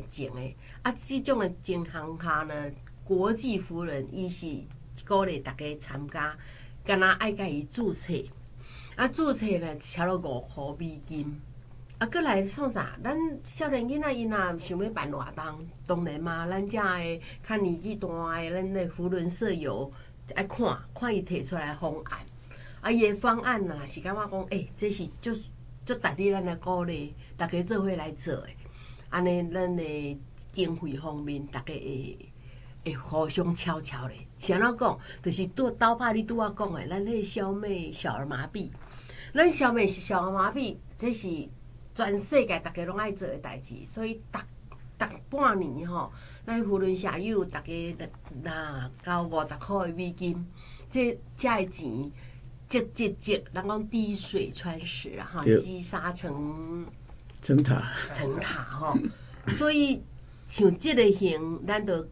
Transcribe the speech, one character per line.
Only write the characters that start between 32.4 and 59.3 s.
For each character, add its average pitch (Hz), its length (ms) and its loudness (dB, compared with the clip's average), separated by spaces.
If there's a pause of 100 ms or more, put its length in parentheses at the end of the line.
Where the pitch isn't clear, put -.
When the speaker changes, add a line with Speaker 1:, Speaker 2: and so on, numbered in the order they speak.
Speaker 1:
会 151 120 -2
互 156 340 0
相 175 240 2
敲 160 260 0
敲 127 280 -6
咧。 - 80 -10 (220)
是 - 160 2
安 185 60 4
怎 233 180 6
讲？ 220 200 4 (240)
就 180 80 0
是 175 180 2
拄， 254 220 2
刀 233 240 6
爸 233 180 2
你 220 100 4
拄 233 140 -2
仔 214 220 2
讲 196 140 0
的， 143 160 -4
咱 190 160 0
迄 226 140 0
个 196 60 2
消 196 280 0
灭 196 400 -2
小 135 220 -2
儿 127 100 -2
麻 139 220 -2
痹， - 240 -6 (640)
咱 330 160 10
消 269 200 6
灭 226 160 6
小 185 400 2
儿 190 60 0
麻 196 180 6
痹， 247 260 -2 (200)
这 240 160 0
是 208 160 -2 (640)
全 202 240 2
世 247 280 6
界 170 140 2
大 165 100 -6
家 170 160 -4
拢 185 100 -4
爱 214 160 0
做 190 160 -6
的 131 100 -4
代 - 200 -8
志， 127 160 -10 (100)
所 220 220 -4
以 226 120 -4 (140)
逐， 214 60 -4 (600)
逐 214 80 0 (220)
半 247 320 6
年 156 260 -2
吼， 170 240 -2 (360)
咱 233 180 2
扶 196 140 4
轮 190 180 4
社 185 220 0
友 202 260 2
大 151 160 -6
家 170 360 -4 (460)
若 151 480 -4 (120)
交 175 220 2
五 160 220 2
十 151 100 -6
块 190 320 0
的 170 40 -2
美 180 200 -2
金， 175 340 -2 (420)
这， 240 300 2 (180)
这 254 120 0
的 208 180 4
钱， 139 440 -4 (560)
积 233 280 2
积 220 160 2
积， - 220 0 (200)
人 185 160 -2
讲 214 200 0
滴 214 260 2
水 - 360 -2
穿 165 360 -4
石 - 320 -6
啊， - 120 -8
哈， 170 140 -2
Speaker 2:
对。 - 160 10
Speaker 1:
积 180 220 -4
沙 175 280 -2
成 160 760 -4 (560)
Speaker 2:
成 143 200 8
塔。 131 300 2 (220)
Speaker 1:
成 135 260 -2
塔 - 220 -2
吼， 147 360 0 (500)